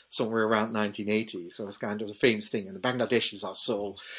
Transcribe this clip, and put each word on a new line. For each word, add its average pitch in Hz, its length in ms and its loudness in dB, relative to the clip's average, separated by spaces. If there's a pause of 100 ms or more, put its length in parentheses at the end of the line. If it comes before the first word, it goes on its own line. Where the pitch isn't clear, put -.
somewhere 113 340 2
around 110 300 4
nineteen 104 360 0
eighty. 107 400 0
So 101 180 -8
it's 101 100 -8
kind 107 240 -4
of 104 80 -4
a 104 40 -10
famous 110 360 4
thing. 101 180 -4
And 95 80 -12
the 95 60 -10
Bangladeshis 120 640 2
are 92 100 -6
so, 101 400 0 (240)